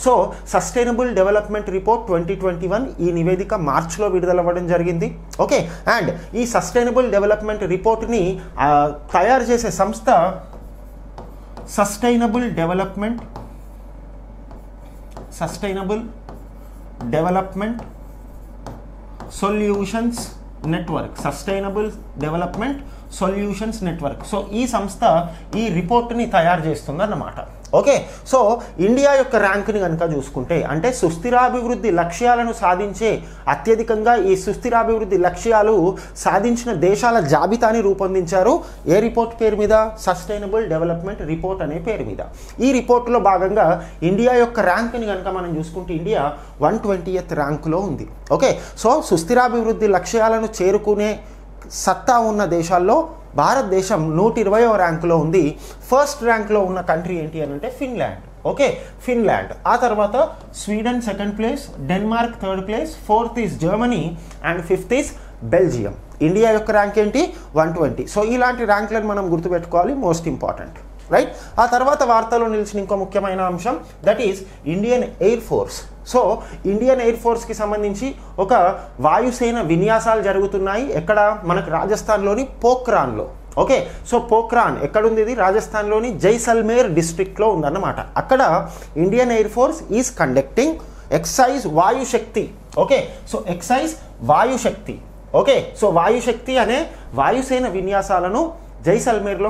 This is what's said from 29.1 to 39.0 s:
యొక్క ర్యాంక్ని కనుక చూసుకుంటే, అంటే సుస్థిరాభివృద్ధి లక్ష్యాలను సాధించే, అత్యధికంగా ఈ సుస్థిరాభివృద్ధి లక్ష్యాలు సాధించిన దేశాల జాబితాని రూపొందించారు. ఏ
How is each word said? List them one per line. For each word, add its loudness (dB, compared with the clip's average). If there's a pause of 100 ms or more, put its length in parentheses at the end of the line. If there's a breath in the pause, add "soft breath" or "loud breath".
యొక్క 0
ర్యాంక్ని 0
కనుక 0 (100)
చూసుకుంటే, -2 (140)
అంటే 0 (100)
సుస్థిరాభివృద్ధి 2 (100)
లక్ష్యాలను 2
సాధించే, 0 (440 loud breath)
అత్యధికంగా 2 (160)
ఈ 6 (100)
సుస్థిరాభివృద్ధి 0
లక్ష్యాలు 4 (480 loud breath)
సాధించిన 2 (160)
దేశాల 4 (140)
జాబితాని 2
రూపొందించారు. 2 (400 loud breath)
ఏ 6